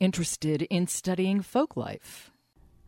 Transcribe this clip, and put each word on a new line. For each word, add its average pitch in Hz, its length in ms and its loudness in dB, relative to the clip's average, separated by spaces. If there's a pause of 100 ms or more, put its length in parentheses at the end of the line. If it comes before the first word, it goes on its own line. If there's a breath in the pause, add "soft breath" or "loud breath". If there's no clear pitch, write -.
interested 156 600 0
in 175 240 0
studying 185 540 0
folk - 360 0
life? - 520 -10 (580)